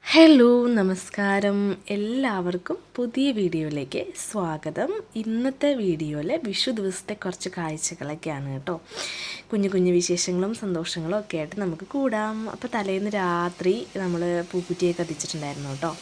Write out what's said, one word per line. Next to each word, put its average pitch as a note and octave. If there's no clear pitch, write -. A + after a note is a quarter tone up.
ഹലോ, B3
നമസ്കാരം. G3+
എല്ലാവർക്കും G#3
പുതിയ B3
വീഡിയോയിലേക്ക് D#3
സ്വാഗതം. F3
ഇന്നത്തെ B3+
വീഡിയോയിൽ D#3
വിഷു G3+
ദിവസത്തെ F#3+
കുറച്ച് F#3
കാഴ്ചകളൊക്കെയാണ് D#3
കേട്ടോ. C3+
കുഞ്ഞു G3+
കുഞ്ഞു F3+
വിശേഷങ്ങളും F3+
സന്തോഷങ്ങളും E3+
ഒക്കെ G#3
ആയിട്ട് D#3
നമുക്ക് F3
കൂടാം. A3
അപ്പോൾ A#3+
തലേന്ന് G3+
രാത്രി F3+
നമ്മൾ F3
പൂക്കുറ്റിയൊക്കെ F3
കത്തിച്ചിട്ടുണ്ടായിരുന്നു D3
കേട്ടോ. D#3